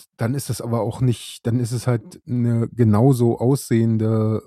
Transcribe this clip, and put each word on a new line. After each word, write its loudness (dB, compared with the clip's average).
dann -4
ist -10
es -6
aber -4
auch -4
nicht, -4
dann 0
ist -4
es -6
halt -4
eine -2
genauso 4
aussehende 0